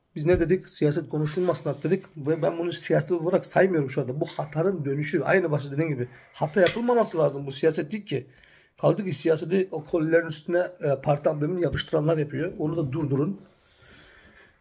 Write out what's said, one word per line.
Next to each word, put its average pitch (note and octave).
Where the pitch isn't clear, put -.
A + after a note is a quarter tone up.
biz D3+
ne F3
dedik? E3+
Siyaset D3+
konuşulmasın D#3
artık C3
dedik. F#3
Ve D3+
ben E3+
bunu E3+
siyaset E3
olarak E3+
saymıyorum E3
şu D3+
anda. B2+
Bu E3+
hatanın D#3+
dönüşü. D3
Aynı E3+
başta C#3+
dediğim D#3+
gibi. B2
Hata D3+
yapılmaması A3+
lazım. C#3+
Bu C3+
siyaset D#3
değil G#3
ki. B2+
Kaldı D#3
ki F#3
siyaseti E3
o D3+
kolilerin E3
üstüne, E3+
e, D3
parti D3
amblemini D#3
yapıştıranlar D3+
yapıyor. D3+
Onu E3
da C#3
durdurun. D3+